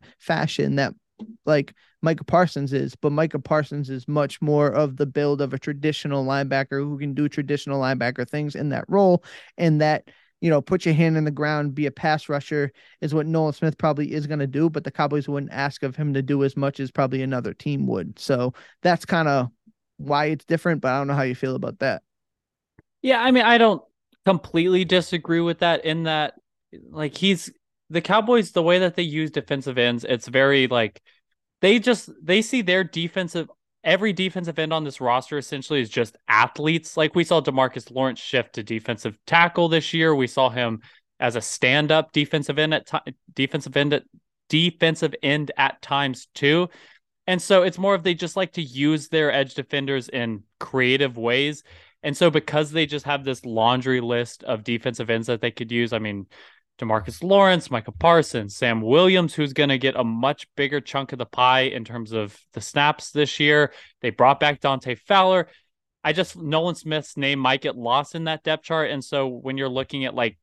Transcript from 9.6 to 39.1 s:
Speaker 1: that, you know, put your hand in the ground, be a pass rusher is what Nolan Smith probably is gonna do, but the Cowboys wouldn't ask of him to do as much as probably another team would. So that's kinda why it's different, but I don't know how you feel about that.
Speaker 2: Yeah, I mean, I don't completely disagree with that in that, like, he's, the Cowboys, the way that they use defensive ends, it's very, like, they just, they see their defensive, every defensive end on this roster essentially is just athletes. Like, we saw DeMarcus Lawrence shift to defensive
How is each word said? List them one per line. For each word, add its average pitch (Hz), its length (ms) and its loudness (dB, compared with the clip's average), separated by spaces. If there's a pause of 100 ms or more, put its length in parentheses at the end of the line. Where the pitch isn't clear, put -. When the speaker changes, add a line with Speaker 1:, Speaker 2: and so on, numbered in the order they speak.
Speaker 1:
that, 151 280 0 (320)
you 170 80 0
know, 147 140 4
put 185 240 -2
your 160 80 4
hand 160 240 4
in 156 60 0
the 151 60 -2
ground, 147 440 -2
be 147 100 -2
a 135 60 0
pass 151 400 -2
rusher 143 420 -2 (300)
is 147 100 -4
what 151 140 0
Nolan 160 260 0
Smith 160 240 -2
probably 147 380 -2
is 147 120 -4
gonna 147 200 -4
do, 147 240 0
but 156 140 -6
the 160 60 -8
Cowboys 147 380 -2
wouldn't 143 240 -6
ask 139 300 -6
of 131 120 -6
him 147 200 -2
to 135 80 0
do 139 200 0
as 135 140 0
much 139 240 -2
as 131 100 -6
probably 131 300 -2
another 123 320 -4
team 139 340 -4
would. 104 320 -4
So 127 360 -2 (260)
that's 175 240 2
kinda 143 460 0 (480)
why 147 280 -2
it's 151 200 -6
different, 165 340 0
but 127 120 0
I 131 60 0
don't 139 100 -2
know 139 60 -2
how 139 100 0
you 127 100 -2
feel 131 200 -4
about - 260 -8
that. 127 220 -2 (1000)
Speaker 2:
Yeah, 254 200 2
I 254 80 4
mean, 254 140 6
I 233 140 8
don't 220 240 6 (420)
completely 180 640 2
disagree 170 540 0
with 170 180 -2
that 170 260 2
in 160 200 -2
that, 156 280 -2 (560)
like, 151 260 -6
he's, 190 380 0 (380)
the 165 100 -2
Cowboys, 214 520 2
the 175 100 2
way 175 160 4
that 180 180 0
they 180 60 -2
use 156 280 -4
defensive 139 460 -6
ends, 120 280 2
it's 120 240 -4
very, 135 380 4
like, 117 360 -2 (580)
they 208 180 4
just, 226 300 0 (160)
they 185 160 4
see 226 220 -2
their 180 200 2
defensive, 170 680 -6 (340)
every 190 300 2
defensive 175 440 -4
end 160 140 -2
on 156 120 -2
this 139 140 -10
roster 127 380 -2
essentially 139 460 -4
is 110 80 -6
just - 260 -2 (100)
athletes. 151 720 0
Like, 156 180 0
we 170 100 2
saw 165 180 4
DeMarcus 131 480 -2
Lawrence 127 280 -2
shift - 360 -2
to 117 80 -6
defensive 110 640 -6